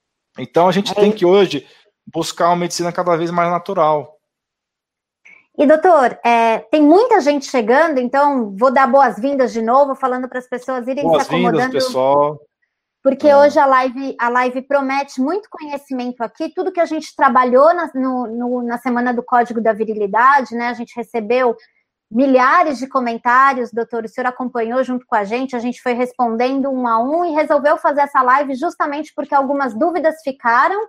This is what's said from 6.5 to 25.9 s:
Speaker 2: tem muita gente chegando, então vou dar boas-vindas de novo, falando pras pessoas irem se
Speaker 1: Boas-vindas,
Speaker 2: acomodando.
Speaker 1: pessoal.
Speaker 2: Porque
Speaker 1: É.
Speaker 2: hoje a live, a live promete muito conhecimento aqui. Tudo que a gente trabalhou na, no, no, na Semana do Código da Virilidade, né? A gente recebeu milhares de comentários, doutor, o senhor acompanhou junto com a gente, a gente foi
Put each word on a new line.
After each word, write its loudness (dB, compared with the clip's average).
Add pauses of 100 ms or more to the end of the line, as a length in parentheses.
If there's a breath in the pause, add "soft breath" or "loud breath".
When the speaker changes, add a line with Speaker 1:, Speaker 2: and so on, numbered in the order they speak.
Speaker 2:
tem 0
muita 6
gente -2
chegando, 2
então 0
vou 2
dar 4
boas-vindas 2
de -6
novo, 2
falando -4
pras -10
pessoas -8
irem -6
se -2
Speaker 1:
Boas-vindas, 0
Speaker 2:
acomodando. 0
Speaker 1:
pessoal. 0 (640)
Speaker 2:
Porque 2
Speaker 1:
É. 8
Speaker 2:
hoje 6
a 4
live, 0
a -2
live -2
promete -4
muito -4
conhecimento -10
aqui. -8
Tudo -6
que -4
a 2
gente -8
trabalhou 4
na, -4
no, -4
no, -6
na -6
Semana -2
do -4
Código 0
da 0
Virilidade, 0
né? -4
A -6
gente -12
recebeu -2 (520 soft breath)
milhares 2
de -10
comentários, 0
doutor, -6
o -12
senhor -8
acompanhou -4
junto -6
com -4
a 0
gente, -6
a -4
gente -8
foi -4